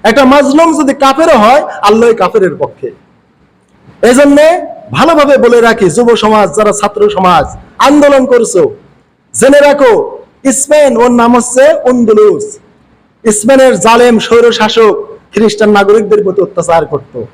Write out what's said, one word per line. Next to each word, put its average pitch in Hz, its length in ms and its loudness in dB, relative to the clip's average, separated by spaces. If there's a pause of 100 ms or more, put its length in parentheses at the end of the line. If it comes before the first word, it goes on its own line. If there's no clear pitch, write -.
একটা 226 220 0
মাজলুম 285 580 0
যদি 269 100 -2
কাফেরও 294 440 0
হয়, 240 240 2 (200)
আল্লাহ 226 320 0
কাফেরের 196 420 -2
পক্ষে। 120 360 -10 (1080)
এই 240 120 2
জন্যে 294 520 2 (260)
ভালোভাবে 285 460 0
বলে 233 240 2
রাখি, 220 280 0
যুব 233 260 0
সমাজ, 214 400 -2
যারা 214 160 0
ছাত্র 208 380 -2
সমাজ 180 360 0 (320)
আন্দোলন 277 480 2
করছো, 202 460 0 (600)
জেনে 277 260 2
রাখো, 277 580 0 (340)
স্পেন, 285 460 0
ওর 240 140 0
নাম 240 240 0
হচ্ছে 254 320 0 (220)
আন্দালুস, 214 680 0 (760)
স্পেনের 254 480 0
জালেম 226 400 2
স্বৈর 233 320 2
শাসক 214 520 -2 (300)
খ্রিস্টান 214 360 0
নাগরিকদের 208 540 0
প্রতি 190 180 -4
অত্যাচার 170 440 -4
করত। 135 380 -12 (100)